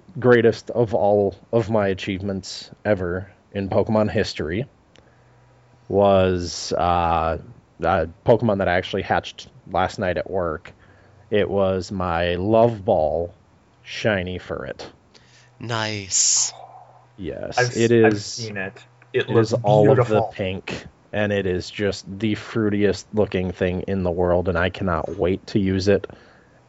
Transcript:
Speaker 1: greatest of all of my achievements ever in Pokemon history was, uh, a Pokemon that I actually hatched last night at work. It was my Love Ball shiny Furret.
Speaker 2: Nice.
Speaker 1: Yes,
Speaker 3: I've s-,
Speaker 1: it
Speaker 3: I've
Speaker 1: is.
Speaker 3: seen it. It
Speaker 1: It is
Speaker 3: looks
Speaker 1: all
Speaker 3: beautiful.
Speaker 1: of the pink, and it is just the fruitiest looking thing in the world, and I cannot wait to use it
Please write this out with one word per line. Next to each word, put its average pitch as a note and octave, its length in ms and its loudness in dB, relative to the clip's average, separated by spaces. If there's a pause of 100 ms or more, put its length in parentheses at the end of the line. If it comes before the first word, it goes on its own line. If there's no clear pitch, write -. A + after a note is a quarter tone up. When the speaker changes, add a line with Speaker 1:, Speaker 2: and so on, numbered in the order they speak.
(200)
Speaker 1:
greatest A#2 520 4
of A2+ 220 0
all G2+ 420 2 (180)
of A2 160 0
my G#2 180 2
achievements F#2+ 800 -6 (140)
ever F#2 480 -2 (220)
in G2 160 -4
Pokemon G#2 420 2
history F#2+ 540 -4 (1200)
was, F#2 880 2
uh, E2 640 0 (440)
a E2 260 0 (180)
Pokemon A2 320 4
that F#2 100 0
I F2 80 2
actually F#2+ 280 -2
hatched - 440 -4 (220)
last F#2 300 -2
night F2+ 180 -2
at - 120 -6
work. E2+ 440 -6 (560)
It G#2 200 0
was F#2+ 420 0
my F2 440 -2
Love A2 480 2
Ball E2+ 500 0 (500)
shiny F#2 560 -4
Furret. - 460 -12 (720)
Speaker 2:
Nice. G#2+ 920 -2 (640)
Speaker 1:
Yes, C2 420 -10
Speaker 3:
I've B2 100 2
s-, - 100 -6
Speaker 1:
it A#2 140 4 (140)
Speaker 3:
I've G#2+ 80 6
Speaker 1:
is. G#2 120 -6
Speaker 3:
seen A2 320 -10
it. G2 160 -8 (400)
It A#2+ 160 -2
Speaker 1:
It A#2+ 80 2
is A2 160 2
Speaker 3:
looks A#2 100 -2
Speaker 1:
all G#2+ 220 6
Speaker 3:
beautiful. A2 320 4
Speaker 1:
of A2 140 -2
the - 40 -18
pink, F#2+ 500 -8 (280)
and G#2 180 0
it G2 140 0
is F2+ 240 -4
just G2+ 360 -4 (140)
the G#2+ 160 -2
fruitiest G#2 800 0
looking F#2 400 0
thing F2+ 340 -2
in F#2+ 160 -2
the F2 80 0
world, F2 380 2
and E2 80 0
I F#2 120 0
cannot F2 480 -4
wait F#2+ 300 -2
to G#2+ 120 -2
use F#2+ 280 0
it G2 200 2 (600)